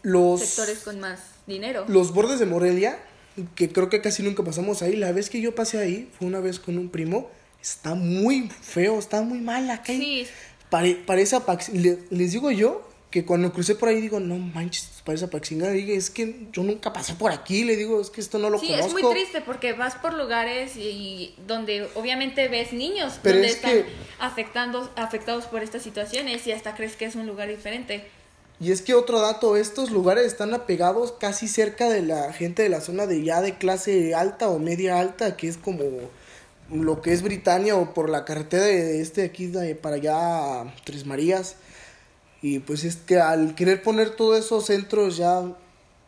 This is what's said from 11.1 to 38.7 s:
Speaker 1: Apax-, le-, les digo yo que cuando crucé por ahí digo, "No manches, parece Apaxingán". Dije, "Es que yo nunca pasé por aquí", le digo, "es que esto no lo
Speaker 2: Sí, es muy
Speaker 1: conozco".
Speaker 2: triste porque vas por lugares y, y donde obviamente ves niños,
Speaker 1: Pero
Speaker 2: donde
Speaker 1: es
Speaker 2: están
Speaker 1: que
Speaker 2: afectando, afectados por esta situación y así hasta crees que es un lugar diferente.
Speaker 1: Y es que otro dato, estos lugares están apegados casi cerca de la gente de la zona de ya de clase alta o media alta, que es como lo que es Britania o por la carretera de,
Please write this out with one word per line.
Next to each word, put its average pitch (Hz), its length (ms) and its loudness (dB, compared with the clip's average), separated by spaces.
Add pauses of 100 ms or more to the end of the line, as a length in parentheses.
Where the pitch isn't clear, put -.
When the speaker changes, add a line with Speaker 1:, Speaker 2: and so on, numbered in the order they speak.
Speaker 1:
Apax-, 190 360 0
le-, 175 260 4 (120)
les 180 220 2
digo 269 200 0
yo 233 320 2 (240)
que 175 140 0
cuando 175 280 2
crucé 180 240 0
por 233 120 2
ahí 220 120 4
digo, 214 200 -2
"No 175 160 -2
manches, 170 520 -6 (160)
parece 160 220 -4
Apaxingán". 160 460 -4
Dije, 196 220 0
"Es 185 160 -2
que 226 420 -6
yo 180 120 -2
nunca 214 280 -2
pasé - 220 -8
por 196 180 0
aquí", 190 320 0
le 226 120 2
digo, 214 240 0
"es 202 100 -4
que 226 100 -12
esto 208 180 -4
no 208 120 0
lo 208 80 2
Speaker 2:
Sí, 320 140 -2
es 240 200 0
muy 370 80 -2
Speaker 1:
conozco". 240 120 6
Speaker 2:
triste 370 280 -2
porque 247 320 -4
vas 247 220 -4
por - 200 -6
lugares 254 640 -4
y, 220 60 -12
y 202 520 -10 (120)
donde 208 480 -4
obviamente 262 540 -2
ves 233 240 -4
niños, 311 500 -4
Speaker 1:
Pero 190 140 6
Speaker 2:
donde 202 120 6
Speaker 1:
es 233 80 2
Speaker 2:
están 254 160 0
Speaker 1:
que 208 120 6 (340)
Speaker 2:
afectando, 247 800 -4
afectados 233 500 -4
por 220 160 -6
esta 220 160 -8
situación 220 500 -6
y 240 60 -4
así 233 180 -6
hasta 214 220 -8
crees 220 220 -8
que 226 100 -6
es 226 80 -8
un 226 120 -8
lugar 202 220 -8
diferente. 214 580 -10 (520)
Speaker 1:
Y 170 140 2
es 185 100 0
que - 120 2
otro 240 260 6
dato, 214 360 4
estos 220 340 0
lugares 202 360 4
están 214 260 -2
apegados 220 600 0
casi 202 340 -4
cerca 220 420 2
de 208 140 2
la 156 300 -2
gente 175 320 -2
de 202 60 4
la 160 100 2
zona 190 260 -4
de 165 160 0
ya 165 180 2
de 190 160 -2
clase 185 580 2
alta 190 340 2
o 165 100 2
media 175 400 2
alta, 185 380 0
que 160 100 -6
es 170 120 -6
como 170 260 -4 (840)
lo 156 320 0
que 170 100 2
es 175 100 2
Britania 196 540 2
o 175 180 0
por 160 160 0
la 147 140 -2
carretera 156 400 0
de, 190 180 4